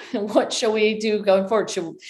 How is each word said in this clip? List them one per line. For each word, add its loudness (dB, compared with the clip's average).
<laughs> -12
What 0
shall 0
we 2
do 0
going 4
forward? 0
Should -8